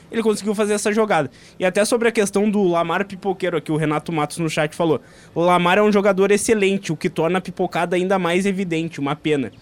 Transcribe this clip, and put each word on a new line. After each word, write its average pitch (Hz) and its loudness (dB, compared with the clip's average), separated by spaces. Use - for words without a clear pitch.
ele 226 -4
conseguiu 214 -2
fazer 208 -2
essa 208 -2
jogada. 202 0
E 180 -4
até 185 2
sobre 233 0
a 226 2
questão 202 0
do 208 0
Lamar 170 0
pipoqueiro 185 -4
aqui, 156 -4
o 151 0
Renato 151 -2
Matos 151 -4
no 165 -2
chat 156 -2
falou, 160 0
"O 160 -4
Lamar 175 4
é 208 4
um 214 4
jogador 196 2
excelente, 196 0
o 151 -4
que 180 -2
torna 165 0
a 180 -2
pipocada 175 -4
ainda 185 0
mais 180 0
evidente, 170 -4
uma 139 -2
pena." 143 -2